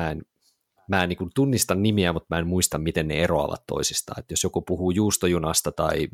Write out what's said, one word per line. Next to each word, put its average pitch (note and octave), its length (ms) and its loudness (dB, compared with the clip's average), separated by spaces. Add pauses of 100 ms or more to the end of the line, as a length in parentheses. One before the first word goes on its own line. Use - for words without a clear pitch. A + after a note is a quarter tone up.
mä D#2+ 100 -2
en, D#2 120 -6 (680)
mä F#2+ 140 2
en F2 60 2
niinku F2+ 260 -4
tunnista C3 400 2
nimiä, G2 380 4
mutta E2 220 -6
mä E2 40 0
en E2+ 80 0
muista, F2 320 0
miten D#2+ 300 -2
ne D2+ 140 0
eroavat D#2+ 440 0
toisistaan. - 540 -6
Et - 100 -16
jos E2+ 140 -2
joku F#2 180 -2
puhuu F2+ 280 0
juustojunasta F2 840 0
tai D#2 420 0